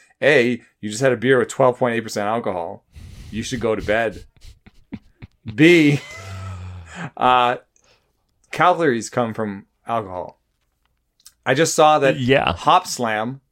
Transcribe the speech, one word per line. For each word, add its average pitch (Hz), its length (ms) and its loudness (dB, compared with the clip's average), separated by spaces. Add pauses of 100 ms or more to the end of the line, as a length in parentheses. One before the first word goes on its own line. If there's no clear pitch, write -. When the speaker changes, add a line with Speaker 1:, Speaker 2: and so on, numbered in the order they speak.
(220)
Speaker 1:
A, 123 400 2 (180)
you 107 100 -10
just 107 120 -8
had 135 100 4
a 120 60 0
beer 127 220 2
with 113 100 0
twelve 127 280 2
point 120 180 0
eight 113 60 -2
percent 107 260 -6
alcohol. 104 580 -6 (460)
You 107 120 -8
should 123 160 -8
go 110 160 0
to 95 60 -6
bed. 104 420 -2 (640)
<laughs> - 680 -18
B, 151 440 6 (1160)
uh, 123 400 2 (920)
calories 160 580 0
come 117 240 -4
from 104 320 -8 (200)
alcohol. 92 540 -8 (1080)
I 131 80 0
just 156 220 0
saw 151 240 6
that 139 200 0
Speaker 2:
Yeah. 127 340 0
Speaker 1:
Hop 165 340 2
Slam, 117 540 -4 (100)